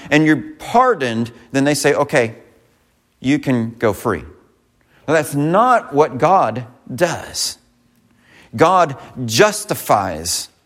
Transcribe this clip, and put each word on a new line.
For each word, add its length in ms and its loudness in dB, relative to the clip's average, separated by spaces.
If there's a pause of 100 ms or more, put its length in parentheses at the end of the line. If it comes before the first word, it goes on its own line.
and 160 4
you're 340 0
pardoned, 720 0 (180)
then 140 0
they 100 2
say, 180 2
"Okay, 440 0 (840)
you 220 0
can 300 -2
go 220 0
free." 300 -4 (840)
Now, 60 0
that's 200 -2
not 580 2
what 260 0
God 480 2 (280)
does. 640 -4 (960)
God 420 2 (280)
justifies 1200 -2 (180)